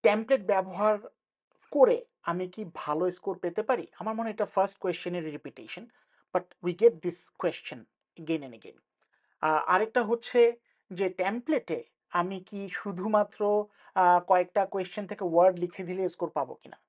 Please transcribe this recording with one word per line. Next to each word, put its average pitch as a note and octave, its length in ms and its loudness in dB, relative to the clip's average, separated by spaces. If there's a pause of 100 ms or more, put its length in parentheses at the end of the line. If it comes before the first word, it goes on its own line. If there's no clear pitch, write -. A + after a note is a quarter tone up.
টেমপ্লেট A3 400 2
ব্যবহার G3 560 0 (720)
করে A#3+ 340 4 (180)
আমি F3+ 260 -4
কি G#3+ 160 -12 (100)
ভালো D#3+ 360 -2
স্কোর F3+ 280 -8
পেতে F3 240 -4
পারি?" F3 240 -2 (120)
আমার G#3+ 160 -6
মনে A3+ 80 -6
হয় A3+ 100 -6
এটা G#3 140 -4
ফার্স্ট - 320 -2
কোয়েশ্চেনের F3 520 -4
রিপিটিশন, C#3+ 560 -16 (480)
but F3 100 0 (200)
we F3 100 -2
get A3+ 160 8
this E3+ 400 -8 (140)
question - 340 -6 (420)
again D#3+ 220 -4
and B2+ 120 -16
again। - 240 -20 (640)
আহ, D#3 260 2
আরেকটা A3 360 2
হচ্ছে A#3 540 2 (340)
যে F#3 200 -2
টেমপ্লেটে G3+ 760 -4 (260)
আমি F3+ 300 -2
কি G3 280 -12
শুধুমাত্র, G#3 1000 -2 (280)
আহ, F3+ 260 6
কয়েকটা F3+ 460 2
কোয়েশ্চেন F#3+ 400 -6
থেকে G3+ 180 -8
ওয়ার্ড F3+ 340 6
লিখে F3 260 -6
দিলে F#3 240 -4
স্কোর F3 220 -6
পাবো B2+ 240 -6
কিনা? - 340 -20